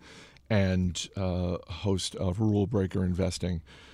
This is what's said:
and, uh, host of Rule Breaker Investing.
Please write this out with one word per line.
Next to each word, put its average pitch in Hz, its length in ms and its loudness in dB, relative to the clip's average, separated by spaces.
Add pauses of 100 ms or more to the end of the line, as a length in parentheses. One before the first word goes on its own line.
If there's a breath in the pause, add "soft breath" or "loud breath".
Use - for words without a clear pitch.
(500 loud breath)
and, 92 640 2
uh, 90 400 -2 (120)
host 92 480 -2
of 90 220 -2
Rule 104 280 4
Breaker 95 360 0
Investing. 90 600 -2 (320 loud breath)